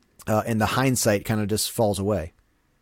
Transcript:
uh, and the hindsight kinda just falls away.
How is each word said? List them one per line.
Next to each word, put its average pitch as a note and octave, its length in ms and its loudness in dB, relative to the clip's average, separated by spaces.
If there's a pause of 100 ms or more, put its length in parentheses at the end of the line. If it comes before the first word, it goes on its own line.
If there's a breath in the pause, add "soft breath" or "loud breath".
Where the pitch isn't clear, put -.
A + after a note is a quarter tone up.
(260)
uh, G#2+ 180 2
and A2+ 160 0
the G#2+ 60 2
hindsight A#2 580 2
kinda G#2+ 220 -2
just G2+ 240 -2
falls G#2 300 0
away. F#2+ 320 -2 (500)